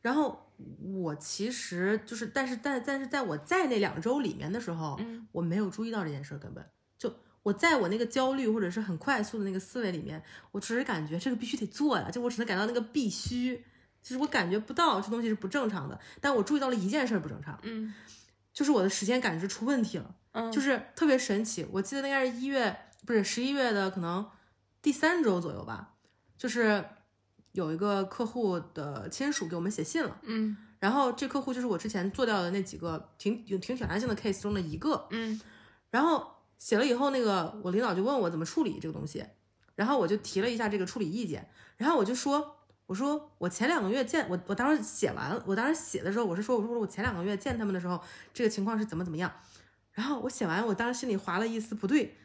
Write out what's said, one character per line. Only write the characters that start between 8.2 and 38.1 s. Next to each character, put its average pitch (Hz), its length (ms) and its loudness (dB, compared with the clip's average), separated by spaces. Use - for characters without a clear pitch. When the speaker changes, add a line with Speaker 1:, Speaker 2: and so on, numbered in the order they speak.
Speaker 1:
虑 269 140 2
或 220 120 2
者 185 80 0
是 180 120 -4
很 190 180 -2
快 254 240 0
速 220 160 -4
的 202 60 -2
那 196 80 -2
个 185 80 -2
思 240 220 -6
维 190 100 0
里 170 60 -4
面， 156 220 -8
我 202 80 -6
只 226 160 -4
是 247 80 2
感 165 240 -2
觉 151 100 -4
这 220 140 0
个 247 60 0
必 226 100 -6
须 - 100 -2
得 220 100 -2
做 285 300 2
呀， 117 140 -2
就 233 100 -4
我 240 80 0
只 233 100 -4
能 233 80 0
感 202 120 0
到 208 80 2
那 240 60 -2
个 240 80 2
必 233 280 0
须， 247 460 -2
就 - 60 -18
是 254 100 -6
我 294 80 2
感 196 240 2
觉 202 80 2
不 214 140 -6
到 302 280 4
这 202 100 -6
东 233 120 0
西 226 60 0
是 214 80 2
不 196 100 -8
正 226 240 0
常 160 180 -4
的， - 80 -10
但 277 140 2
我 220 80 4
注 294 140 4
意 277 40 4
到 269 100 2
了 254 40 2
一 190 140 2
件 262 180 2
事 220 80 2
儿 185 60 4
不 151 80 -8
正 - 120 -10
常。 147 220 -10
Speaker 2:
嗯。 220 320 -6
Speaker 1:
就 294 120 0
是 294 80 4
我 208 100 6
的 190 60 4
时 196 180 0
间 247 140 4
感 185 180 0
知 180 80 -2
出 214 180 -4
问 269 160 2
题 - 180 0
了。 - 140 -10
Speaker 2:
嗯。 226 180 -4
Speaker 1:
就 226 100 0
是 262 200 2
特 330 100 4
别 262 120 8
神 220 260 2
奇， 196 260 -4
我 190 120 0
记 233 120 -4
得 277 80 -2
那 277 60 -2
该 269 160 2
是 254 120 2
一 254 100 -4
月， 254 300 2
不 240 60 -2
是， 214 100 6
十 226 200 0
一 269 80 0
月 262 220 2
的 196 180 2
可 190 100 -4
能 175 240 -2
第 302 100 4
三 330 320 4
周 190 180 4
左 - 120 -4
右 95 120 -8
吧， - 300 -10
就 254 120 -4
是 214 360 4
有 160 200 0
一 160 40 -2
个 196 280 2
客 208 220 -4
户 214 320 0
的 143 360 -8
亲 277 240 -2
属 220 140 -2
给 165 80 -6
我 170 60 -2
们 180 100 -2
写 - 120 -4
信 320 200 -2
了。 - 200 -4
Speaker 2:
嗯。 220 340 -2
Speaker 1:
然 202 120 2
后 262 200 4
这 254 160 -4
客 277 120 0
户 269 120 -4
就 247 80 -2
是 247 60 -2
我 208 100 0
之 214 120 -4
前 196 220 0
做 262 160 2
掉 208 160 2
的 175 80 0
那 196 120 0
几 185 140 -8
个 160 420 -6
挺， 233 260 -2
挺， 196 160 -2
挺 254 160 -4
挑 240 100 -4
战 190 120 0
性 247 100 0
的 214 80 2
case 196 240 -2
中 208 140 -2
的 196 60 0
一 160 160 -4
个。 - 340 0
Speaker 2:
嗯。 220 300 -2
Speaker 1:
然 254 120 4
后 320 220 4
写 - 180 2
了 233 80 6
以 262 100 4
后， 277 160 4
那 269 100 2
个 196 420 2
我 180 80 -2
领 196 100 2
导 226 140 2
就 185 80 2
问 262 180 2